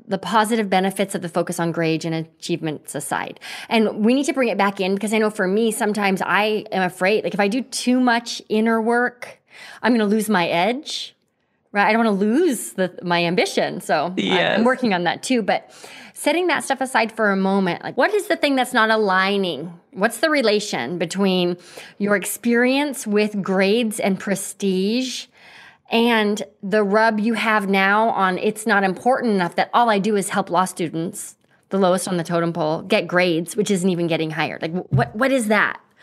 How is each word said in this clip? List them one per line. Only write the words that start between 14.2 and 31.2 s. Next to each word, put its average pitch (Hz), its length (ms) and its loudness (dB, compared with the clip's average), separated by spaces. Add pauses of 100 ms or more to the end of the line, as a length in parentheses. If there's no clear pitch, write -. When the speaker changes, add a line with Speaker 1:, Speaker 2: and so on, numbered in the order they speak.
Speaker 1:
working 247 280 2
on 175 120 0
that - 180 -2
too. 247 180 0
But 185 300 -2 (420)
setting 330 340 0
that 277 180 0
stuff 262 160 -4
aside 233 300 0
for 214 200 0
a 196 60 2
moment, 190 460 0
like, - 120 -8
what 330 180 2
is 415 140 -2
the 359 80 0
thing 285 200 0
that's 254 180 -2
not 220 160 4
aligning? 190 840 0 (200)
What's 208 280 -2
the 330 100 0
relation 208 680 0
between 180 580 0 (420)
your 202 180 4
experience 247 920 0
with 208 340 0
grades 202 580 2
and 196 200 0
prestige 202 1080 -2 (640)
and 220 520 2 (180)
the 208 220 0
rub 214 360 4
you 220 140 0
have 214 340 0
now 196 420 4
on 185 280 0
it's 214 300 -4
not 202 160 4
important 226 500 0
enough 180 220 0
that 190 180 0
all 233 160 4
I 208 80 2
do 208 200 0
is 190 120 -2
help 190 220 -2
law 175 140 2
students, - 720 -6 (340)